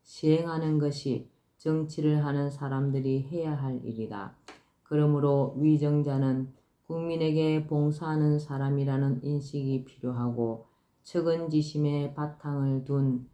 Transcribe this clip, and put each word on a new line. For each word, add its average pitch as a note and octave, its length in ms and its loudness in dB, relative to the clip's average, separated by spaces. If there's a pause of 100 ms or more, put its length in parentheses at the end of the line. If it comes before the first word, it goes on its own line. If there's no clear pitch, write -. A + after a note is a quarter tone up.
시행하는 D#3+ 760 2
것이 C#3+ 500 -2 (300)
정치를 D3+ 640 0
하는 C#3+ 240 -2
사람들이 C3+ 800 -2
해야 D#3+ 240 -2
할 C3 320 -4
일이다. A2 500 -8 (460)
그러므로 D3 800 2
위정자는 C#3+ 920 2 (360)
국민에게 D#3+ 800 0
봉사하는 D3+ 720 2
사람이라는 C#3 840 0
인식이 C#3 640 -2
필요하고 A#2+ 800 -4 (380)
측은지심의 D3+ 1120 0
바탕을 C#3+ 680 -2
둔 C3+ 500 0